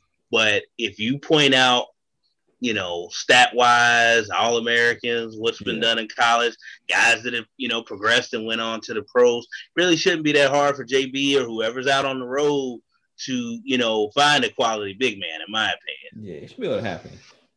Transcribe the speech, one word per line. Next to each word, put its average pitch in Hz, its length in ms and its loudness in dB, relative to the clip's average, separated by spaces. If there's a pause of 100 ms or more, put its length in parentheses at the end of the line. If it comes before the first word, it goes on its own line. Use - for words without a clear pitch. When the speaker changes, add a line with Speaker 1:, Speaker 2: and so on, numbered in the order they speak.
(320)
Speaker 1:
But 107 320 2 (140)
if 107 220 -6
you 120 200 -2
point 147 340 4
out, 127 340 4 (720)
you 120 120 -2
know, 87 380 -6
stat-wise, 120 1200 4
All-Americans, 117 1080 -2
what's 113 240 -4
been 117 140 -6
Speaker 2:
Yeah. 110 60 -6
Speaker 1:
done 113 180 0
in 110 80 -8
college, 117 480 0 (340)
guys 110 340 2
that 120 100 -8
have, 113 120 -8 (120)
you 127 100 -6
know, 117 160 -4
progressed 113 500 -2
and 110 120 -6
went 113 160 -4
on 113 200 -6
to 120 120 -12
the 110 100 -6
pros, 120 420 4 (300)
really 175 220 2
shouldn't 165 260 0
be 147 100 2
that 143 160 6
hard 143 280 2
for 131 80 -10
J 135 220 0
B 139 300 0
or 131 60 2
whoever's 117 440 -4
out 139 180 2
on 131 140 -4
the 127 60 -8
road 135 540 -2 (380)
to, 120 460 -6
you 131 140 -2
know, 110 340 0
find 143 340 2
a 107 60 -2
quality 107 420 -2
big 107 260 -4
man, 80 260 -10
in 98 60 -14
my 107 220 -2
opinion. 73 560 -16
Speaker 2:
Yeah, 76 140 -12
it - 60 -18
should - 100 -20
be 233 80 -6
able 127 100 -2
to 101 60 -6
happen. 95 280 -8 (460)